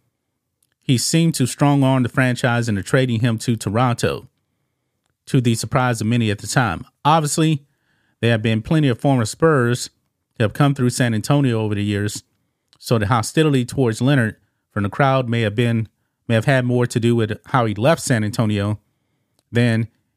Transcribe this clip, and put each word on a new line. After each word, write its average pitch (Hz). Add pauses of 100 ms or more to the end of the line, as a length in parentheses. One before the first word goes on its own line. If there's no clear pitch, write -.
(800)
he 127
seemed 160
to 131
strong-arm 135
the 113
franchise 120
into 98
trading 127
him 113
to 120
Toronto, 107 (960)
to 135
the 120
surprise 123
of 110
many 117
at 101
the 104
time. 110 (180)
Obviously, 156 (560)
there 117
have 110
been 110
plenty 156
of 117
former 131
Spurs 127 (480)
that 117
have 104
come 143
through 123
San 120
Antonio 120
over 104
the 101
years, 104 (560)
so -
the 104
hostility 131
towards 120
Leonard 123 (340)
from 104
the 101
crowd 135
may 117
have 104
been, 117 (400)
may 117
have 110
had 131
more 123
to 120
do 117
with 107
how 123
he 104
left 139
San 110
Antonio 104 (720)
than 113 (300)